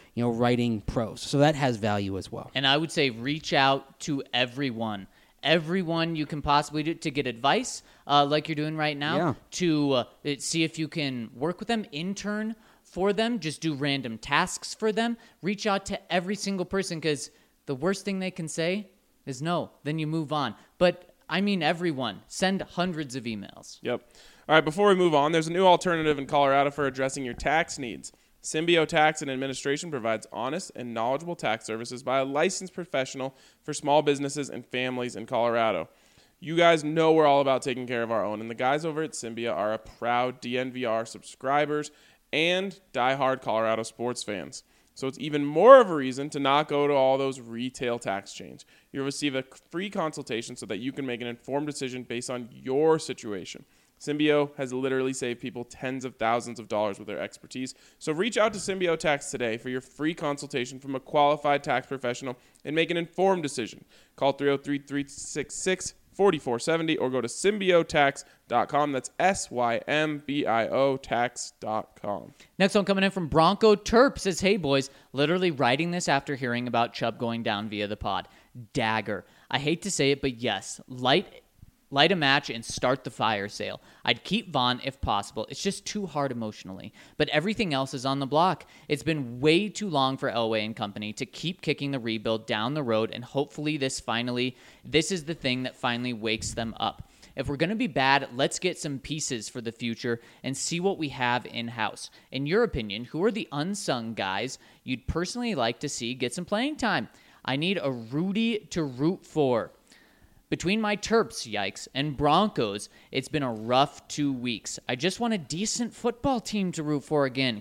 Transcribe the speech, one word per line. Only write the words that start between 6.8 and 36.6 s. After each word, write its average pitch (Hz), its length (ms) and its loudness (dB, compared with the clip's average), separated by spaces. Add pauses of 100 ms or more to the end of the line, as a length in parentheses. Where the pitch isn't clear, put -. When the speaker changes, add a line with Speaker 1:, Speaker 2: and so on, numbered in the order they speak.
Speaker 2:
do 160 120 -2
to 160 180 -6
get 135 160 -2
advice, 139 560 0 (240)
uh, 143 160 6
like 151 240 0
you're 156 80 -4
doing 156 200 -4
right 151 200 0
now, 147 200 -2
Speaker 1:
Yeah. 170 180 2 (180)
Speaker 2:
to, 151 400 2
uh, 120 120 4 (340)
see 160 260 0
if 160 160 -4
you 156 80 -4
can 131 460 -4
work 156 260 -4
with 208 80 -12
them, 220 240 0
intern 202 640 -6 (260)
for 196 300 0
them, 226 260 0
just 156 220 -6
do 160 140 0
random 135 440 -2
tasks - 560 0
for 220 160 -2
them, 226 260 -2 (260)
reach 202 220 -2
out 196 220 0
to - 260 -8
every 180 220 0
single 190 320 -4
person, 180 340 -2
'cause 151 300 -2 (360)
the 143 80 -2
worst 180 300 -2
thing 196 140 -2
they 185 140 -2
can 160 160 -6
say 180 400 -2 (380)
is 131 160 -6
no, 165 280 0 (140)
then 151 160 -2
you 156 80 -2
move 156 240 -2
on. 135 220 0 (240)
But - 360 2 (140)
I 165 120 0
mean 196 220 0
everyone, 147 640 -2
send 190 360 0
hundreds 156 520 -4
of 127 100 -6
emails. - 580 -8
Speaker 3:
Yep. 120 200 -2 (460)
All 151 60 6
right, 156 100 8
before 175 240 4
we 196 60 8
move 180 200 4
on, 147 180 4
there's 160 160 2
a 170 40 -4
new 185 140 4
alternative 160 520 4
in 135 80 -6
Colorado 143 440 4
for 139 160 -2
addressing 135 380 -2
your 120 100 -6
tax 156 440 0
needs. 101 340 -8 (300)
Symbio 165 440 2
Tax 156 360 4
and 143 80 -6
Administration 135 600 -4
provides 113 400 -2
honest 131 460 -6
and 123 160 -8
knowledgeable 139 420 -2
tax 113 300 -2
services 117 380 -8
by 131 160 0
a 135 80 2
licensed 160 480 -2
professional 139 600 -4 (280)
for 151 100 -8
small 147 300 4
businesses 143 480 0
and 120 160 -10
families 127 500 -4
in 104 80 -10
Colorado. 113 640 2 (520)
You 160 180 -2
guys 170 260 6